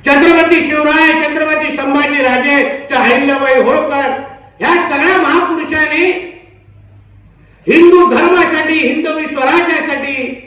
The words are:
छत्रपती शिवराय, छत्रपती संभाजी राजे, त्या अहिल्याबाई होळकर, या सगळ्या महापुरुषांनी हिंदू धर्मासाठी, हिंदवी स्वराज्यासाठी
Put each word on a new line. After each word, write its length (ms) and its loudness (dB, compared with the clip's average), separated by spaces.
छत्रपती 640 4
शिवराय, 440 2
छत्रपती 640 -4
संभाजी 480 -2
राजे, 680 -2
त्या 100 -2
अहिल्याबाई 600 0
होळकर, 480 0
या 120 0
सगळ्या 280 0
महापुरुषांनी 960 -2
हिंदू 420 6
धर्मासाठी, 640 0
हिंदवी 520 -2
स्वराज्यासाठी 1000 -4